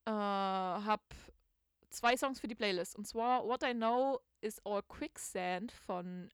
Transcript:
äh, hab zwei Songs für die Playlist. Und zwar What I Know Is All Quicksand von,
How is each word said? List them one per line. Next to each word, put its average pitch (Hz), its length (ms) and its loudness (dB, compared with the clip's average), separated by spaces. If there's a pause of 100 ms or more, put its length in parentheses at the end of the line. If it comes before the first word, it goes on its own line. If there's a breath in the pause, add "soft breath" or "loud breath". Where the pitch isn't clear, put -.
äh, 226 40 -4
hab 196 920 0 (880)
zwei 240 260 4
Songs 269 240 -2
für 240 80 -6
die 214 60 -6
Playlist. 190 420 0
Und 208 100 -10
zwar 233 400 2
What 240 160 0
I 262 100 2
Know 247 480 2 (200)
Is 214 240 -6
All 208 180 0
Quicksand 185 920 -6
von, 180 600 -6